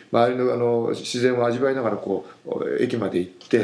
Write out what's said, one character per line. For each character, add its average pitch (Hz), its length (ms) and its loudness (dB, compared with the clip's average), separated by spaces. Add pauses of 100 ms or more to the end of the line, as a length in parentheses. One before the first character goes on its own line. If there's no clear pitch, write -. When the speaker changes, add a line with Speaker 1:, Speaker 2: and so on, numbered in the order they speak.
(120)
Speaker 1:
周 117 200 4
り 127 60 -4
の、 123 160 0
あ 120 40 -2
の、 117 360 0
自 - 260 -6
然 123 200 2
を 117 80 2
味 120 100 0
わ 135 140 0
い 131 40 -4
な 131 60 -4
が 113 100 -2
ら 104 60 -2
こ 98 300 -4 (180)
う、 - 380 -4
駅 123 140 0
ま 101 120 -2
で 90 100 -2
行 92 100 -2
っ - 20 -20 (160)
て、 120 100 4
Speaker 2:
は 110 60 2